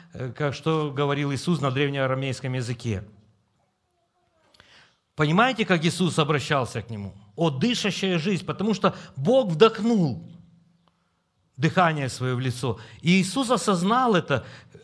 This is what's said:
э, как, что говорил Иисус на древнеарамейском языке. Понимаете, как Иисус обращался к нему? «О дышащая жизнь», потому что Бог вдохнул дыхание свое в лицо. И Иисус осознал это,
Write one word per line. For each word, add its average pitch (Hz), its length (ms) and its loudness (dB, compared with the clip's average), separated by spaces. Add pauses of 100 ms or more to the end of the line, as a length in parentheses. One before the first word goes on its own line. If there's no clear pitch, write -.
(140)
э, 127 180 -8
как, 143 220 -4
что 156 380 -2
говорил 143 420 -2
Иисус 160 260 -2
на 135 120 -2
древнеарамейском 135 800 -2
языке. 117 500 -6 (2000)
Понимаете, 208 500 2
как 170 200 2
Иисус 165 340 0
обращался 143 640 0
к - 80 -12
нему? 101 220 -8 (220)
«О 165 140 2
дышащая 185 680 0
жизнь», 175 260 -2
потому 190 300 -2
что - 200 0 (200)
Бог 214 360 2
вдохнул 208 720 2 (1300)
дыхание 156 520 2
свое 127 260 -4
в 123 40 -2
лицо. 127 400 -4 (220)
И 180 180 4
Иисус 220 300 0
осознал 214 640 2
это, 139 300 0 (380)